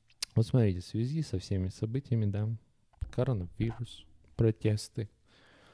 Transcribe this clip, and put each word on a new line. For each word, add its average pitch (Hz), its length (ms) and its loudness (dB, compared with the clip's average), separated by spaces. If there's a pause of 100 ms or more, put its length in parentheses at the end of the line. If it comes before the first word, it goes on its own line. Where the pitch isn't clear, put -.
(340)
Вот 113 120 4
смотрите, 104 340 2
в - 40 -8
связи 131 380 -2
со 101 160 -2
всеми 92 300 -2
событиями, 113 580 -2
да, 104 220 0 (640)
коронавирус, 113 960 -2 (300)
протесты, 110 720 2 (640)